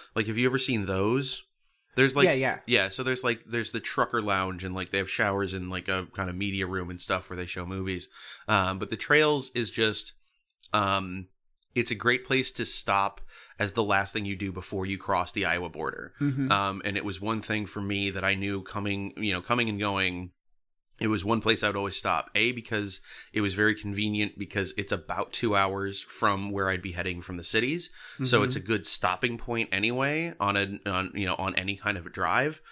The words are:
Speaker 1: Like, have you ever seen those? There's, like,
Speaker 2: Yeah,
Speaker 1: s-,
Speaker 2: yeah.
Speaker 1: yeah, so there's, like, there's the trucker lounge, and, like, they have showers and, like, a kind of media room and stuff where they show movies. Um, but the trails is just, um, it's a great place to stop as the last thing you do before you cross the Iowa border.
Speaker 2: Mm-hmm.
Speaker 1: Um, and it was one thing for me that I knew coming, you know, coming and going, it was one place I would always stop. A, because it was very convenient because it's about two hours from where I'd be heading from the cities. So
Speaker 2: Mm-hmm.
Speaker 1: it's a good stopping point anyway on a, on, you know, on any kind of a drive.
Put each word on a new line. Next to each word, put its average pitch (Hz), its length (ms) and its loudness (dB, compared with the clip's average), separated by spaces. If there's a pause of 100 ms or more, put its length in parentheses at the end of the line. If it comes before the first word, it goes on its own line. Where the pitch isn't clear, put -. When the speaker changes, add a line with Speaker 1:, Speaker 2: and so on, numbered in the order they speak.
(160)
Speaker 1:
Like, 107 120 2
have 110 100 -2
you 123 100 4
ever 127 120 2
seen 113 260 0
those? 107 580 0 (520)
There's, 131 200 6
like, 143 100 8
Speaker 2:
Yeah, 170 60 6
Speaker 1:
s-, 135 100 2
Speaker 2:
yeah. 127 240 0
Speaker 1:
yeah, 101 240 4
so 127 140 -4
there's, 127 200 0
like, 117 220 0
there's 113 260 -2
the 113 80 -4
trucker 120 420 0
lounge, 95 440 0
and, 92 100 -4
like, 95 140 -4
they 98 80 0
have 92 120 0
showers 98 440 0
and, 92 160 -4
like, 92 180 -6
a 95 260 0
kind 95 160 -4
of 90 60 -6
media 98 300 -2
room 90 240 -4
and 90 100 -8
stuff 92 300 -2
where 90 80 -6
they 90 80 -4
show 87 200 -6
movies. 95 440 -4 (400)
Um, 95 300 2
but 101 100 -6
the 110 80 -4
trails 147 580 2
is 113 140 0
just, - 440 0 (600)
um, 95 540 0 (480)
it's 120 160 2
a 113 40 0
great 120 300 2
place 131 260 2
to 113 140 -4
stop - 560 2 (380)
as 98 140 0
the 113 100 2
last 98 300 2
thing 107 120 -2
you 101 100 -4
do 95 160 -4
before 95 340 -4
you 98 120 -2
cross 90 340 0
the 98 140 -2
Iowa 87 240 0
border. 76 500 -6
Speaker 2:
Mm-hmm. 135 320 0
Speaker 1:
Um, 98 320 2
and 101 140 0
it 80 80 -2
was 95 160 -4
one 110 200 -2
thing 107 260 -2
for 104 140 -6
me 101 280 0
that 92 140 -4
I 98 120 2
knew 98 280 -2
coming, 101 540 -4
you 101 160 0
know, 90 80 -2
coming 120 280 0
and 101 100 -4
going, 95 520 0 (680)
it 113 80 0
was 104 180 2
one 110 160 2
place 110 220 2
I 104 40 2
would 101 80 0
always 98 200 -2
stop. 90 400 0
A, 113 160 4
because 110 500 -4 (300)
it 107 100 0
was 98 140 2
very 107 200 6
convenient 104 640 -2
because 98 400 -4
it's 98 140 -4
about 92 420 -4
two 107 220 2
hours 98 460 2
from 101 500 0
where 98 180 0
I'd 92 120 0
be 92 120 -8
heading 87 280 -4
from 90 160 -8
the 85 60 -8
cities. 135 460 0 (340)
So 127 140 4
Speaker 2:
Mm-hmm. 104 80 6
Speaker 1:
it's 127 100 0
a 104 40 -2
good 101 280 0
stopping 117 500 0
point 117 340 -4
anyway 135 680 0
on 101 180 2
a, 101 300 0
on, 95 280 0
you 98 100 0
know, 92 100 0
on 95 200 -2
any 98 200 -2
kind 101 220 -2
of 85 80 -8
a 90 60 -12
drive. 110 500 0 (100)